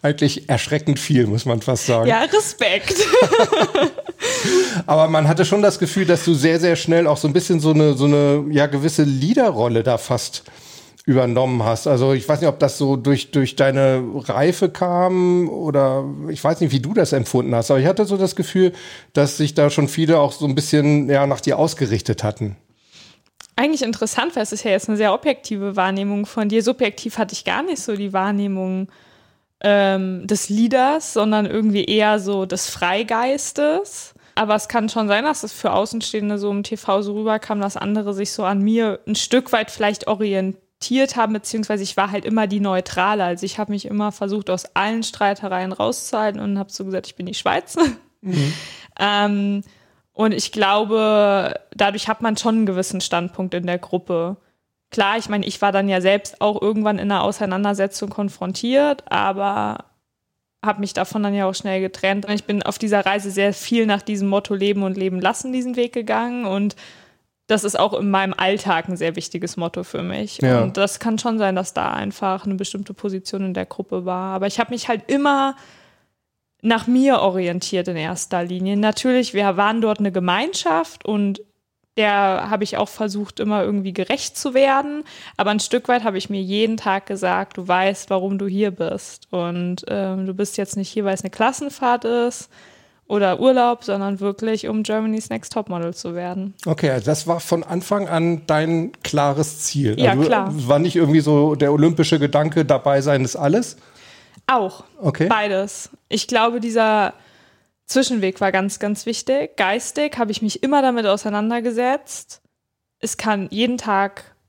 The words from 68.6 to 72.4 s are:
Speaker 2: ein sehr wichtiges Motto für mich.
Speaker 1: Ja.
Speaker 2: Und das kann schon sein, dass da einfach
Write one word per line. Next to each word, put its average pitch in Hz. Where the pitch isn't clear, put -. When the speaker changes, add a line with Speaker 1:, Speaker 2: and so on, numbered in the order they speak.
Speaker 2:
ein 180
sehr 160
wichtiges 170
Motto 170
für -
mich. 208
Speaker 1:
Ja. 127
Speaker 2:
Und -
das 196
kann 220
schon 220
sein, 190
dass 180
da -
einfach 196